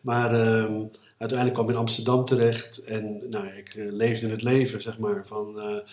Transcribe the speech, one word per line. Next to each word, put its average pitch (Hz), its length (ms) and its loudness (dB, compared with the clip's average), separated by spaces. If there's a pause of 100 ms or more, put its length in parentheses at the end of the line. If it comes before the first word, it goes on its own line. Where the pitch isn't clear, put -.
Maar, 120 320 0
ehm, 110 500 2 (340)
uiteindelijk 123 420 0
kwam 113 100 2
ik 117 60 0
in 113 60 0
Amsterdam 123 440 2
terecht 117 580 2
en, 107 460 -6
nou, 104 180 -6
ik, 98 280 -18
eh, 104 160 -8
leefde 113 380 2
het 110 120 -4
leven, 123 400 2
zeg 113 160 -8
maar, 104 300 -2
van, 107 320 -8
eh, 104 180 -4 (160)